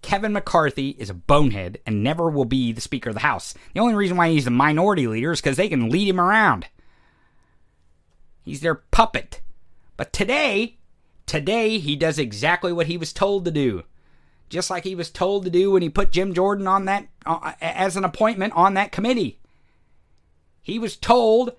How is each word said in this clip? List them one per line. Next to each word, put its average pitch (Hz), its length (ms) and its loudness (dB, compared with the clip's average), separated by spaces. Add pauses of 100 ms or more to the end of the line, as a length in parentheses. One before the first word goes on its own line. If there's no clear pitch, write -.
Kevin 208 320 -2
McCarthy 156 580 0
is 107 200 -12
a 95 40 -10
bonehead 104 680 2
and 107 200 -2
never 165 260 0
will 143 140 0
be 123 260 0
the 113 100 -8
Speaker 123 300 -6
of 107 40 -6
the 104 80 -6
House. 123 320 -4 (200)
The - 60 -2
only 233 140 2
reason 190 220 0
why 170 120 4
he's 151 160 2
the 123 60 0
minority 151 580 2
leader 117 240 -2
is 156 80 -4
'cause 139 160 0
they 196 120 0
can 123 220 0
lead 196 180 0
him 185 120 0
around. 180 460 4 (1800)
He's 139 180 -12
their 160 160 0
puppet. - 640 0 (560)
But - 160 -8
today, 233 680 -2 (480)
today 214 520 -2
he 147 180 -4
does 151 220 -2
exactly 147 540 -2
what 170 140 -2
he 165 100 -6
was 160 160 -10
told 196 320 -2
to 170 60 -2
do. 127 320 0 (680)
Just 180 200 -6
like 180 140 -6
he 190 100 -6
was 170 160 -8
told 196 340 -2
to 185 60 -4
do 190 220 4
when 185 100 4
he 165 60 -2
put - 240 6
Jim 185 220 2
Jordan 196 340 0
on 196 160 2
that, 196 240 -4 (160)
uh, 160 360 -4
as 180 360 -4
an 196 80 -2
appointment 214 500 -2
on 185 200 4
that 202 180 0
committee. 214 480 -2 (1200)
He 208 180 -8
was 220 160 -6
told 233 640 2